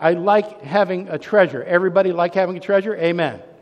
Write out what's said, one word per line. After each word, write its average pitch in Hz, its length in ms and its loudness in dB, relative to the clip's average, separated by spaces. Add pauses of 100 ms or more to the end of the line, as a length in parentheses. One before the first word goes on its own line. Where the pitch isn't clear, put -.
I 165 120 2
like 202 480 0
having 185 460 -2
a 165 100 -6
treasure. 147 460 0
Everybody 185 480 2
like 175 220 0
having 185 240 -2
a - 20 -12
treasure? 202 380 0
Amen. 165 440 -2 (200)